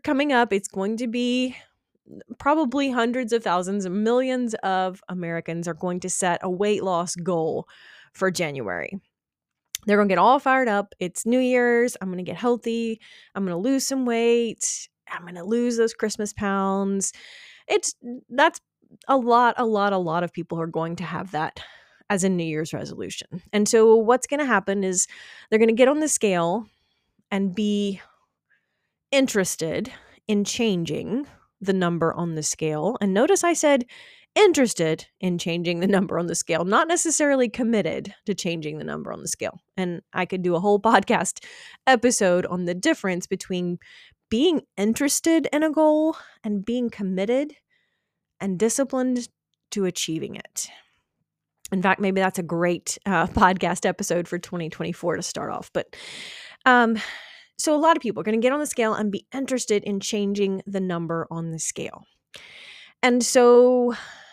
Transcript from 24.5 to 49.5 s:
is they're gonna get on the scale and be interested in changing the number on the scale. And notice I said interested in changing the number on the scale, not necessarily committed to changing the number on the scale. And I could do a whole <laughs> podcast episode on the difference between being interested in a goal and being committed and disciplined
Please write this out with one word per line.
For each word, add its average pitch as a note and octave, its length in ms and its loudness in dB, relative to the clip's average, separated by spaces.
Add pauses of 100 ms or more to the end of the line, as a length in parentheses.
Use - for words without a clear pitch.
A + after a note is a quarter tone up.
is F#3 240 -2 (420)
they're A3 100 2
gonna A3+ 120 6
get A#3+ 160 6
on D4+ 140 2
the D4+ 80 0
scale F#3 560 0 (640)
and G3 240 -2
be G3+ 460 -2 (1080)
interested G#3+ 800 0 (360)
in G#3 160 2
changing F#3 840 -2 (340)
the F#3+ 120 0
number E3+ 400 0
on E3+ 220 -4
the D#3 80 -6
scale. D#3 560 -2
And G3 140 2
notice E4 300 4
I F4 100 2
said C#4+ 320 2 (520)
interested B3 720 4 (120)
in F3 200 -2
changing E3+ 400 -2
the F#3 80 0
number F#3+ 320 2
on E3+ 80 -2
the E3+ 80 -4
scale, E3 280 -2
not A#3 240 2
necessarily C#4+ 640 2
committed G#3 640 -2 (120)
to G3+ 100 -4
changing D#3+ 420 -6
the D3+ 60 -10
number D3+ 280 -10
on - 100 -12
the - 60 -10
scale. - 320 -6 (160)
And F3 260 -4 (120)
I F3+ 120 -2
could F#3 180 -6
do F3 120 0
a E3 40 0
whole G3+ 200 2
<laughs> - 20 -2
podcast G3+ 640 2 (440)
episode G#3 580 4
on F3+ 200 -4
the F3 100 -2
difference F#3 500 -2
between F3+ 540 -6 (500)
being C#4+ 320 2 (160)
interested C#4+ 720 2
in D4+ 120 2
a D#4 80 2
goal D#4 460 2 (260)
and G#3 200 -4
being A#3+ 260 -2
committed G#3+ 640 -2 (840)
and F#3+ 200 -4
disciplined B3+ 680 0 (440)